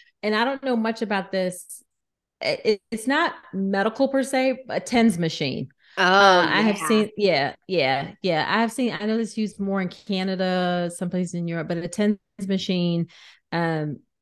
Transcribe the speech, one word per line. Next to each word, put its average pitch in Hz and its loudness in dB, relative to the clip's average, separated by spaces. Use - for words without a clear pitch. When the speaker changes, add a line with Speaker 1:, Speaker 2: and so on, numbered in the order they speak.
Speaker 1:
and 214 0
I 226 2
don't 269 -4
know 254 0
much 226 -2
about 202 -4
this. 185 -6
It, 202 -2
it's 226 -8
not 302 0
medical 196 0
per 269 0
se, 262 -2
a 160 -2
tens 226 2
machine. 139 -4
Speaker 2:
Oh, 190 2
Speaker 1:
Uh, 185 8
I 190 2
have 214 2
Speaker 2:
yeah. - -6
Speaker 1:
seen, 214 2
yeah, 160 2
yeah, 151 0
yeah. 165 0
I 202 2
have 233 0
seen, 240 -2
I 160 -6
know 220 0
it's 226 -4
used 214 -4
more 196 -2
in 180 -2
Canada, 185 -2
someplace 180 -4
in 170 -4
Europe, 170 -4
but 170 -4
a 175 -6
tens 208 0
machine, 175 -2
um, 160 -2